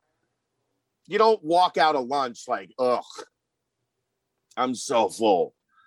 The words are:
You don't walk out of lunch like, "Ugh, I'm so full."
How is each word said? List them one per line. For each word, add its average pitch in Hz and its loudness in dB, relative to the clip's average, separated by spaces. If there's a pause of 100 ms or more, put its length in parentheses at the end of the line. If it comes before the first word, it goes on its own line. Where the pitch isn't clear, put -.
(1080)
You 175 -4
don't 220 4
walk 170 2
out 156 2
of 131 -2
lunch 127 -6
like, 98 -6
"Ugh, 123 0 (1500)
I'm 127 -2
so - -2
full." 98 0 (320)